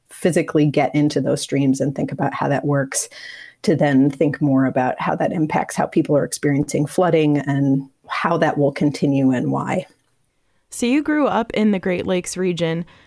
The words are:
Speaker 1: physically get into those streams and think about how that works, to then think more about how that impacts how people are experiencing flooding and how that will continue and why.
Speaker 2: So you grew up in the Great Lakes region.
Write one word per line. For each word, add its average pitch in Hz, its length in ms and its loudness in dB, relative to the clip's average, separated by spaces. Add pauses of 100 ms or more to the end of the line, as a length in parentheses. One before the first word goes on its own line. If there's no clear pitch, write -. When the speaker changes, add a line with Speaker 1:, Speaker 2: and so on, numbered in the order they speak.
Speaker 1:
physically 156 580 2
get 139 260 0
into 147 280 2
those 139 200 0
streams 135 400 0
and 139 140 -2
think - 160 -4
about 139 240 -2
how 143 140 -2
that 139 160 0
works, 139 440 -2 (540)
to 165 140 2
then 143 320 4
think 147 320 -2
more 135 240 2
about 127 340 0
how 160 180 -2
that 160 160 -2
impacts 156 440 -2
how 147 100 0
people 156 300 0
are 135 80 2
experiencing 143 600 -2
flooding 160 500 2
and 139 500 0 (220)
how - 300 -2
that 156 180 0
will 143 160 2
continue 139 580 2
and 127 220 0
why. 135 340 -4 (840)
Speaker 2:
So - 160 -4
you 277 160 2
grew 302 240 0
up 220 260 -2
in 214 200 2
the 190 60 0
Great 180 280 -2
Lakes 185 320 -4
region. 170 480 -2 (200)